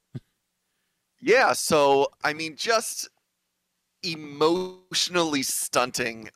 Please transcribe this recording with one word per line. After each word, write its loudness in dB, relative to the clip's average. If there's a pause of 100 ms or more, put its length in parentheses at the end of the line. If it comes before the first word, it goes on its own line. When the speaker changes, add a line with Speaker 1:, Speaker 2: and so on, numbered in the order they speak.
(140)
Speaker 1:
<laughs> -10 (1000)
Speaker 2:
Yeah, 4
so, 4 (160)
I -2
mean, -10
just -2 (960)
emotionally -2
stunting, -2